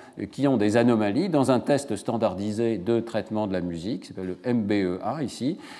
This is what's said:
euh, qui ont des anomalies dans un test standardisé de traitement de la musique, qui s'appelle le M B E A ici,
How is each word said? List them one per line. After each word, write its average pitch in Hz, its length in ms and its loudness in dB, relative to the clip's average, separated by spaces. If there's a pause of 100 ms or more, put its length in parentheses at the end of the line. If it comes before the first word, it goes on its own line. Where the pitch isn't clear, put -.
(200)
euh, 101 60 -4
qui 131 220 0
ont 135 100 4
des 104 200 4
anomalies 117 520 4
dans 139 220 4
un 127 80 4
test 135 360 0
standardisé 107 840 -2
de 117 200 2
traitement 107 460 -4
de 95 80 -2
la 92 80 -2
musique, 87 400 -6
qui - 60 -18
s'appelle 95 180 -10
le 90 180 -6
M 120 200 0
B 101 80 -2
E 92 320 2
A 131 180 -4
ici, 131 380 -4 (200)